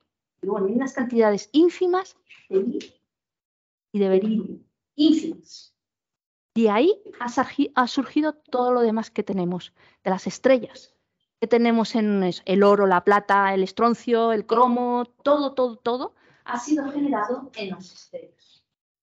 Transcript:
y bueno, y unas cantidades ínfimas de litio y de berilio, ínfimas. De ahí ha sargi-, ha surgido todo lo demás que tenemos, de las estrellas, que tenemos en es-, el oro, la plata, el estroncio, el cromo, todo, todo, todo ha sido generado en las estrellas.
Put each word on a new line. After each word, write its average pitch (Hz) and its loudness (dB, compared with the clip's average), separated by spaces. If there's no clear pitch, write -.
y 185 -8
bueno, 196 -2
y 214 -4
unas 269 -4
cantidades 226 0
ínfimas 359 0
de 381 -2
litio - -8
y 208 -4
de 196 2
berilio, 196 0
ínfimas. - -2
De 226 4
ahí 269 2
ha 240 -10
sargi-, - -2
ha 254 2
surgido 302 -2
todo 247 -2
lo 240 2
demás 220 -2
que - -4
tenemos, 180 -6
de 190 -4
las 185 -4
estrellas, - -2
que 226 -2
tenemos 233 2
en 208 0
es-, 175 -4
el 190 2
oro, 202 6
la 180 2
plata, 202 2
el 190 0
estroncio, 226 0
el 214 -2
cromo, 240 0
todo, 285 0
todo, 254 -4
todo 247 -6
ha 247 -10
sido 277 -4
generado 269 -4
en 196 -10
las - -16
estrellas. - -20